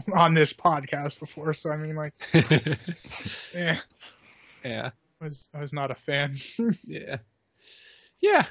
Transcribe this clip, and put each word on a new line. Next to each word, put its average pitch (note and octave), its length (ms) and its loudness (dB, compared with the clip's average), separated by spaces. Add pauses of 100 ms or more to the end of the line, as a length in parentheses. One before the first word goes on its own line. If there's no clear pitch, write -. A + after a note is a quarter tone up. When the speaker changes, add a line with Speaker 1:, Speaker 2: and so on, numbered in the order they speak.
Speaker 1:
<laughs> G3 120 -4
on E3 200 6
this D#3 180 6
podcast C#3+ 680 -2
before. D3+ 340 -6
So, D#3+ 160 -6
I D3+ 80 -4
mean, D#3 180 -8
like, D3+ 160 -8 (220)
Speaker 2:
<laughs> - 1200 0
Speaker 1:
yeah. E3+ 240 -2 (840)
Speaker 2:
Yeah. A#2+ 280 -6 (320)
Speaker 1:
I - 20 -12
was, D3 300 -12
I D3 60 -10
was C#3+ 120 -10
not C#3 180 -4
a B2+ 40 -6
fan. C#3+ 420 -2 (220)
<laughs> A#3 280 0
Speaker 2:
Yeah. - 300 -10 (1000)
Yeah, F#4 320 4